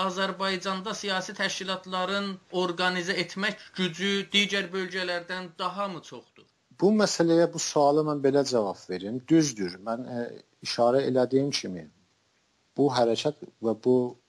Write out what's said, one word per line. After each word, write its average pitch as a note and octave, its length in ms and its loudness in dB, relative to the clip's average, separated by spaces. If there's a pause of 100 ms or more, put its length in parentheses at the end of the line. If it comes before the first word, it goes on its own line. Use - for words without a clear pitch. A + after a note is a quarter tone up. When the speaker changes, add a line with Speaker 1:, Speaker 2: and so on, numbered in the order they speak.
Speaker 1:
Azərbaycanda F#3+ 880 -4
siyasi G3 400 -6
təşkilatların F#3+ 960 -4 (220)
orqanizə F3+ 720 0
etmək G3+ 500 -6
gücü F#3 400 -2 (180)
digər G3+ 400 0
bölgələrdən F3+ 840 -6
daha F#3+ 300 -4
mı E3 140 -10
çoxdur? - 480 -20 (320)
Speaker 2:
Bu F3+ 80 6
məsələyə, E3+ 640 4
bu E3 100 -8
suala D3 400 4
mən D3 200 -2
belə C#3 200 4
cavab A2+ 380 0 (100)
verim. G2 380 -6
Düzdür, A2+ 480 2 (100)
mən, A#2 160 -2
e, B2 200 -6 (440)
işarə B2 400 4
elədiyim C3 480 2
kimi, F#2 300 -8 (920)
bu C#3 140 2
hərəkət B2 540 2 (180)
və A2 120 0 (100)
bu B2+ 100 6 (340)